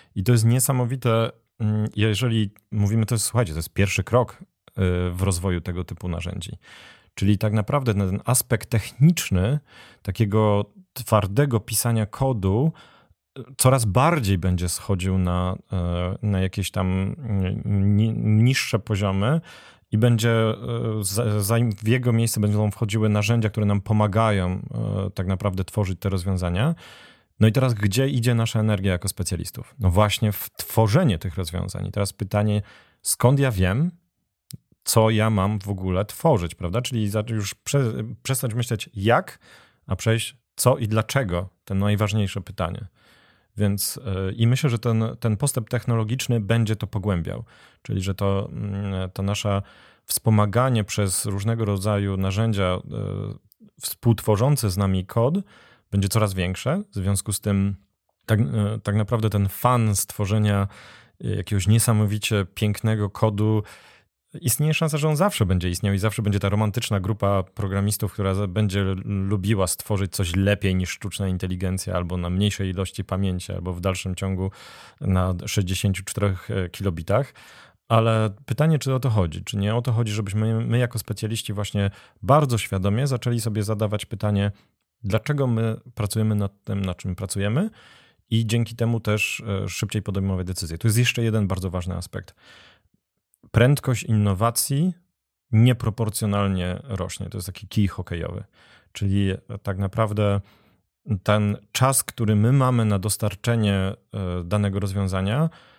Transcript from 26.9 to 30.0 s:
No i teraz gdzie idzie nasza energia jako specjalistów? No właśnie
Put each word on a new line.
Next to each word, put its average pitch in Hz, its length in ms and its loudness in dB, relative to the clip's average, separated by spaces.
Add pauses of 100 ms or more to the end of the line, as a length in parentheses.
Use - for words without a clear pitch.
No 110 80 8
i 110 40 6
teraz 127 220 2
gdzie 104 340 2
idzie 123 280 2
nasza 113 240 0
energia 101 320 2
jako 90 160 -2
specjalistów? 87 720 -8
No 98 100 2
właśnie 104 420 4